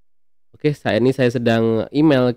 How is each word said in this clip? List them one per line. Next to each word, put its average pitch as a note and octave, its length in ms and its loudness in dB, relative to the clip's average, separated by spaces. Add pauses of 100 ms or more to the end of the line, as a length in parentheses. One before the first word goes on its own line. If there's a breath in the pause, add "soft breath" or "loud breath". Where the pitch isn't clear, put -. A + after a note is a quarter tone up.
(520)
Oke, D3 240 -6
saat A2 260 -2
ini C3 140 0
saya B2 180 0
sedang A2+ 580 0
email C3+ 460 2